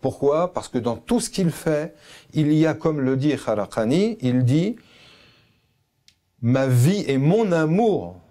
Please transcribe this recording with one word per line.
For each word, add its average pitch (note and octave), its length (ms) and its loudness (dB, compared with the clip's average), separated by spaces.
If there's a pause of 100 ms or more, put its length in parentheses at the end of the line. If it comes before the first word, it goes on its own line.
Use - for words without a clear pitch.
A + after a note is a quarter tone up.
Pourquoi ? D3 520 0
Parce - 160 -8
que B2+ 100 -4
dans A#2 180 -4
tout A#3+ 220 -2
ce - 120 -4
qu'il F3+ 200 0
fait, D3+ 440 -4 (400)
il D3+ 180 2
y D#3 140 4
a, D#3 80 0
comme D#3 260 -2
le C3 160 0
dit C#3 200 0
Khalaqani, A#2+ 840 -2
il B2+ 240 0
dit : « E3 320 2 (1700)
Ma C3 240 2
vie C3+ 400 2
et C3+ 120 0
mon F3+ 340 2
amour D#3+ 640 0 (140)